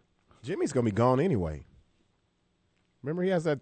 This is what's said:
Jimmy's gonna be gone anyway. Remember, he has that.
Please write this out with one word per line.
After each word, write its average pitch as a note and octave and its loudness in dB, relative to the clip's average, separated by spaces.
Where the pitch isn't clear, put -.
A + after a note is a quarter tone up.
Jimmy's F3 -4
gonna A#2+ 0
be A2 2
gone B2 4
anyway. F#2 -2
Remember, E3 -4
he F#3 0
has F3 0
that. D3 0